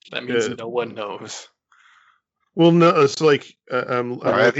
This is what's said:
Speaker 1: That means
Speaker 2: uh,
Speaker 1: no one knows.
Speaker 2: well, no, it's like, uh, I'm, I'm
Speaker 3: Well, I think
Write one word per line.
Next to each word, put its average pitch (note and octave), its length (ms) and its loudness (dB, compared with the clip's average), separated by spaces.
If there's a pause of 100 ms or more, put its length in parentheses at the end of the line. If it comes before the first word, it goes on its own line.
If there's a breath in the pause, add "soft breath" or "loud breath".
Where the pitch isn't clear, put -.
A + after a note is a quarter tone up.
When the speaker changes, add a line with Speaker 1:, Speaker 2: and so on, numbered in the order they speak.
(120)
Speaker 1:
That B2 140 -16
means A#2 220 -2
Speaker 2:
uh, A#2 100 -8
Speaker 1:
no A2+ 100 -14
one A#2 260 -6
knows. G#2 540 -12 (1080 soft breath)
Speaker 2:
well, E3+ 160 6
no, E3+ 180 6 (120)
it's C#3 180 2
like, D3+ 360 0 (160)
uh, B2+ 160 -4
I'm, B2 260 -4
I'm B2 60 -10
Speaker 3:
Well, - 160 -2
I A2+ 160 4
think - 80 -14